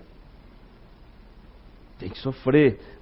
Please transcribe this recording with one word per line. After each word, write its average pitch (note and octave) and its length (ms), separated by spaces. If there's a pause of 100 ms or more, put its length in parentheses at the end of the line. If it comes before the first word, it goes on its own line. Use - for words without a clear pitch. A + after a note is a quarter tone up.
(2000)
Tem F2+ 100
que - 100
sofrer. C3 600 (240)